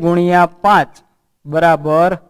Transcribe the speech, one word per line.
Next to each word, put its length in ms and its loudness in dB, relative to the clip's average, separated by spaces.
ગુણ્યા 460 0
પાંચ 260 0
બરાબર 640 0